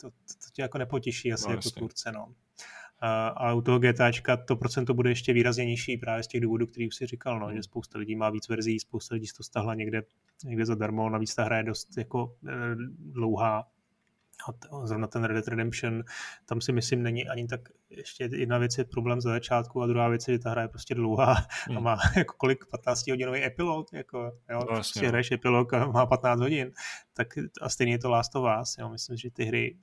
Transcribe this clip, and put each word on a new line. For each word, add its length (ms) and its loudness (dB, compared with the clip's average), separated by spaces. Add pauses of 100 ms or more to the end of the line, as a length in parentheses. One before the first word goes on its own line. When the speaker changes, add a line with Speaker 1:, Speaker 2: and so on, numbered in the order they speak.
Speaker 1:
to, 100 -16
to, 40 -20 (300)
to 80 -20
tě 100 -6
jako 160 -4
nepotěší 540 -2
asi 140 -4
Speaker 2:
No, 60 -2
Speaker 1:
jako 60 -2
Speaker 2:
jasně. 140 -4
Speaker 1:
tvůrce, 400 -8
no. 220 -12 (640)
A, 280 2
a 240 0
u 80 4
toho 180 6
G 140 6
T 120 4
Ačka 320 4
to 200 0
procento 380 0
bude 160 4
ještě 220 2
výrazně 320 4
nižší 320 -2
právě 260 -4
z 40 -8
těch 140 -2
důvodů, 260 2
který 220 -4
už 80 -8
jsi 100 -6
říkal, 320 -4
no, 80 -4
Speaker 2:
Hmm. 100 -6
Speaker 1:
že 60 -6
spousta 360 -10
lidí 180 -4
má 140 2
víc 180 -6
verzí, 320 0
spousta 340 -8
lidí 120 -4
si 80 -12
to 80 -18
stáhla 320 -4
někde, 280 -2 (420)
někde 220 0
zadarmo, 440 0
navíc 240 -2
ta 100 0
hra 120 0
je 60 0
dost 260 -6 (100)
jako, 360 -4 (140)
eh, 40 -8 (460)
dlouhá. 720 0 (800)
A 40 -10
t-, 160 -16 (160)
zrovna 220 -2
ten 180 -2
Red 100 2
Dead 140 0
Redemption, 540 -2 (440)
tam 140 -2
si 120 -2
myslím, 300 2
není 260 -2
ani 180 -4
tak, 140 -6 (300)
ještě 420 -8
jedna 260 2
věc 200 2
je 60 2
problém 360 0
za 100 0
začátku 520 0
a 40 2
druhá 220 4
věc 200 0
je, 60 4
že 40 2
ta 120 -2
hra 120 0
je 60 -4
prostě 260 -8
dlouhá 400 6
<laughs> 360 -2
a 20 -2
Speaker 2:
Hmm. 100 -2
Speaker 1:
má 140 4
<laughs> 200 4
jako 200 2
kolik, 340 2
patnáctihodinový 720 -2
epilog, 480 -2
jako, 260 -10
jo, 140 -6 (180)
Speaker 2:
No, 100 -2
jasně, 140 -2
Speaker 1:
prostě 280 -2
Speaker 2:
no. 60 2
Speaker 1:
hraješ 220 2
epilog 440 4
a 120 4
má 200 4
patnáct 340 4
hodin, 320 0 (420)
tak 140 -2 (320)
a 80 -4
stejně 240 2
je 60 0
to 120 -2
Last 260 2
of 80 0 (180)
Us, 160 -8
jo, 100 -8
myslím, 280 -10
že 140 -10
ty 140 -4
hry 380 -2